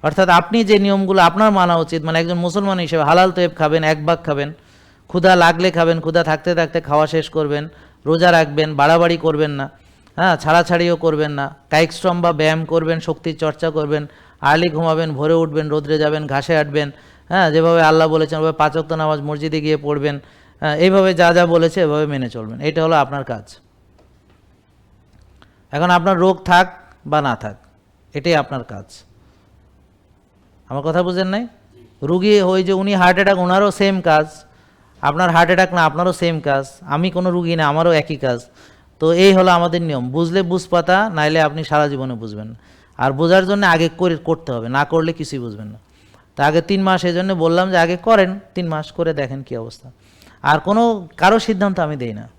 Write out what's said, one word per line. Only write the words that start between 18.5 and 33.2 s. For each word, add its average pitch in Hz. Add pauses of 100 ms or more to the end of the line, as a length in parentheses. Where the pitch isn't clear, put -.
পাঁচ 151
ওয়াক্ত 160
নামাজ 156 (100)
মসজিদে 151
গিয়ে 151
পড়বেন, 147 (460)
হ্যাঁ, 151
এইভাবে 190 (100)
যা 175
যা 175 (100)
বলেছে 165
এভাবে 151
মেনে 131
চলবেন। 113 (100)
এটা 160
হলো 160
আপনার 135
কাজ। 104 (2250)
এখন 175
আপনার 185
রোগ 185 (140)
থাক 180 (440)
বা 151
না 123
থাক, 104 (580)
এটাই 156
আপনার 135 (100)
কাজ। 101 (1800)
আমার 135
কথা 165
বুঝেন 185
নাই? 226 (640)
রুগী 185 (180)
ওই 190
যে 196
উনি 202
হার্ট 180
অ্যাটাক, 196